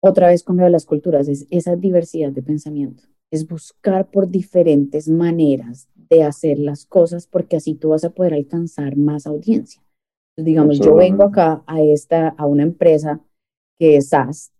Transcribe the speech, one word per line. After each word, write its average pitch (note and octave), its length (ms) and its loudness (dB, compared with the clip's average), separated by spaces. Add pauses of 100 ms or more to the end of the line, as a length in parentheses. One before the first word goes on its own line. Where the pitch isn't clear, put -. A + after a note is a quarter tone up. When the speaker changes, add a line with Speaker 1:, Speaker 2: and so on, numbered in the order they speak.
Speaker 1:
otra F#3 280 4
vez F3 140 2
con F3+ 140 -4
lo F3+ 80 2
de F3+ 60 4
las E3 160 0
culturas, D3+ 420 -2
es C#3+ 220 -8
esa F3 260 -4
diversidad E3+ 560 -4
de C3+ 100 -10
pensamiento, D3 640 -8 (260)
es D#3 160 -6
buscar F#3+ 640 -6
por G3 200 0
diferentes D#3 800 0
maneras D#3+ 880 -2
de E3 300 4
hacer D3 340 -2
las D3 280 -6
cosas, F3 420 0
porque F3+ 280 -4
así D#3 200 -6
tú D#3 140 -4
vas D#3 140 0
a E3+ 60 -4
poder F3 240 -2
alcanzar D3 600 -6
más D3 300 -2
audiencia. D#3 540 -6 (520)
Entonces, D#3+ 140 -8
digamos, D3+ 340 2
yo D#3 160 6
vengo F#3 280 4
Speaker 2:
Absolutamente. - 0 -
Speaker 1:
acá F3 420 0
a D#3+ 160 -4
esta, D#3 480 0
a D3+ 160 -8
una C#3+ 180 0
empresa D#3 560 0 (580)
que D#3 200 4
es C#3 120 0
sas C#3 500 -2